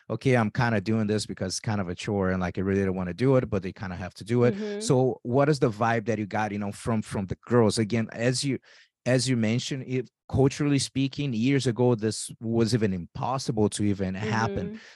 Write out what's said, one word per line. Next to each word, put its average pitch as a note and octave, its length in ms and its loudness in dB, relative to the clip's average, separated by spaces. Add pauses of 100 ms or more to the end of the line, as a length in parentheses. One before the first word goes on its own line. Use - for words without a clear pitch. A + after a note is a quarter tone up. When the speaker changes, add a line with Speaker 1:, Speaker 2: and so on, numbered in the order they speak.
Speaker 1:
"Okay, B2 280 2
I'm A2 140 4
kinda A#2 300 2
doing A2 280 0
this G#2+ 180 0
because F#2+ 280 -6
it's - 60 -6
kind G#2 200 -2
of F2 80 -4
a F2 60 -6
chore, G2 360 -2
and, F#2 100 0
like, F2+ 180 -4
I - 20 -2
really G2 240 2
don't F#2+ 100 0
wanna F2+ 200 -4
do B2+ 220 2
it," A#2+ 140 0
but G2 140 -2
they F2+ 80 -6
kinda F2+ 240 -10
have F2 180 -10
to - 100 -16
do A#2+ 200 2
it. A#2 100 4
Speaker 2:
Mm-hmm. G#3 240 -6
Speaker 1:
So C3 460 2
what C#3 240 2
is D3+ 100 2
the B2+ 120 2
vibe A2+ 360 0
that G#2+ 140 0
you G#2 60 -4
got, G#2+ 260 -2
you G#2 60 -6
know, G2+ 120 -4
from, A2 320 -2
from G2+ 240 -6
the - 100 -8
girls? A2+ 420 4
Again, A2+ 340 0
as B2 320 0
you, C3 140 -2 (480)
as B2 220 2
you B2+ 80 2
mentioned, A#2+ 520 -2
it, B2+ 200 -4 (200)
culturally C#3 500 2
speaking, C3+ 540 -2
years B2+ 340 2
ago, B2 300 4
this G#2+ 340 -4 (100)
was A2+ 340 2
even G#2 180 2
impossible A2 800 -2
to - 140 -4
even F#2+ 300 0
happen. A2 560 -2
Speaker 2:
Mm-hmm. A3 60 -10 (200)